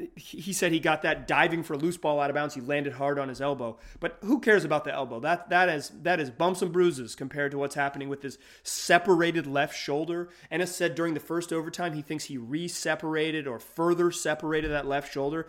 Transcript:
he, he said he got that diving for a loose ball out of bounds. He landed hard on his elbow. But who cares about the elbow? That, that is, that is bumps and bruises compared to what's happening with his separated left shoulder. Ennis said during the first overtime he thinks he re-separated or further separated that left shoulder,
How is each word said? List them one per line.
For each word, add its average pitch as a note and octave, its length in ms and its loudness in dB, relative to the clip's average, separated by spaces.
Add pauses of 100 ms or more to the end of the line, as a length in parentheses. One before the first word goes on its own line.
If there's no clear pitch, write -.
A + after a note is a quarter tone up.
(140)
he, - 240 -14
he F3+ 140 -6
said F3 180 2
he E3 80 2
got D#3 220 2
that D#3 260 -2
diving E3 340 4
for D#3 120 -4
a C#3+ 40 -2
loose E3 200 0
ball D3 240 0
out C#3+ 80 2
of C#3 40 -2
bounds. D3 220 -2
He C3 60 -8
landed C#3+ 320 -2
hard C#3 260 0
on C3+ 80 -2
his B2+ 140 -8
elbow. B2+ 360 -4 (220)
But - 220 -6
who A#3 180 2
cares G#3 240 6
about D3+ 220 2
the C#3+ 80 -4
elbow? B2 260 -4
That, E3 300 0
that F3+ 180 6
is, D3+ 220 -2 (140)
that F3 180 2
is C3 100 -4
bumps F3+ 300 0
and F3+ 100 0
bruises D#3+ 440 2
compared C#3+ 360 -4
to C#3+ 60 -6
what's C#3 180 -2
happening C#3 320 -2
with C#3 140 -6
his C3+ 160 -10 (260)
separated E3+ 840 4
left C#3 300 0
shoulder. E3+ 540 -4 (200)
Ennis F3 240 -2
said E3 220 0
during E3 200 0
the C#3+ 40 -4
first E3+ 320 -4
overtime E3 400 -4
he D3+ 100 -6
thinks D3+ 240 -6
he C#3 120 -8
re-separated D#3 1080 -2
or A#2 140 -6
further F3 500 2
separated D#3 600 -2
that C#3+ 180 -2
left C#3 240 -2
shoulder, D3 380 -2